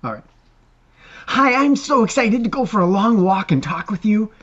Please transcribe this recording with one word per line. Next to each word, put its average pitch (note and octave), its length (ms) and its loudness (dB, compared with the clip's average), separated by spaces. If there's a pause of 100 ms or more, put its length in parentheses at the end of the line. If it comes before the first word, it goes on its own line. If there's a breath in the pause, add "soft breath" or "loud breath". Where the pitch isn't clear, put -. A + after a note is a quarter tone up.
All A#2+ 80 -8
right. G#2+ 120 -14 (1000 loud breath)
Hi, C4+ 280 0
I'm C#4 220 2
so C#4 260 0
excited A#3 400 0
to A#3 80 -2
go C4 160 -4
for G#3+ 140 -2
a F3+ 60 2
long G3 360 2
walk F#3+ 300 0
and C#3 100 2
talk E3+ 280 -8
with G3+ 140 -8
you. G#3+ 280 0 (100)